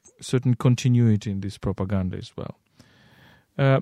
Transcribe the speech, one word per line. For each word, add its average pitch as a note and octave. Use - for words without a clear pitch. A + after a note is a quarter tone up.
certain B2+
continuity A#2+
in G2
this G2
propaganda F#2+
as -
well. -
Uh, C3+